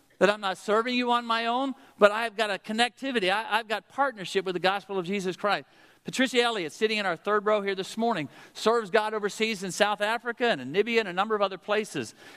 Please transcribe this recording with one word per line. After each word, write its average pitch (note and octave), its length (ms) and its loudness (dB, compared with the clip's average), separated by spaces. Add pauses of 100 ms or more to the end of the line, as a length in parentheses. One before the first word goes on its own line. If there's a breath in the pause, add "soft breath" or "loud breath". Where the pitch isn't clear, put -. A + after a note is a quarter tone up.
(180)
that F#3+ 100 6
I'm G#3 140 0
not F#3+ 160 -4
serving A3+ 360 0
you B3 160 0
on A#3+ 140 2
my A#3 220 -2
own, B3+ 280 -2 (240 loud breath)
but G#3 140 8
I've A3 240 -4
got G#3+ 140 0
a F#3+ 80 -2
connectivity. A#3 760 0
I, G#3+ 160 -2
I've G#3+ 180 0
got A3+ 220 -4
partnership G#3 560 -2
with F#3+ 100 -4
the F3 60 -4
gospel F#3+ 380 -2
of E3+ 80 -4
Jesus F#3 300 -2
Christ. F#3 300 -2 (380 soft breath)
Patricia B3+ 360 0
Elliott, G#3+ 320 0
sitting A3 240 0
in G#3 80 -2
our F3 120 0
third G#3 280 0
row G#3+ 160 4
here G3 140 -2
this F#3+ 240 -8
morning, A3 320 0 (240 loud breath)
serves A3 340 2
God G#3+ 240 2
overseas G#3 500 -2
in F#3+ 80 -6
South G3+ 300 0
Africa A#3 460 -2
and G3 120 2
in C3 140 -8
Namibia A3+ 280 2
and G#3 80 -4
a F3 40 -8
number G#3 220 0
of G3+ 80 2
other F#3+ 160 -2
places. G3+ 560 -4 (220 loud breath)